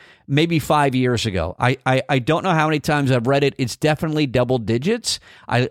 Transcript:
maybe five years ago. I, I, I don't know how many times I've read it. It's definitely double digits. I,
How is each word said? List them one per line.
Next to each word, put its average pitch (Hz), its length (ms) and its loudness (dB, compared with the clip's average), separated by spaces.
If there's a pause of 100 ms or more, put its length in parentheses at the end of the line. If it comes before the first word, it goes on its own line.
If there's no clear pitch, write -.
(280)
maybe 160 300 2
five 143 380 2
years 123 300 0
ago. 90 340 -4
I, 123 260 0
I, 131 240 2
I 139 100 2
don't 151 240 0
know 190 80 0
how 156 160 2
many 156 120 0
times 143 320 0
I've 123 160 0
read 139 160 2
it. 139 140 0
It's 127 180 -4
definitely 151 500 0
double 123 320 0
digits. 131 600 -2 (280)
I, 123 240 0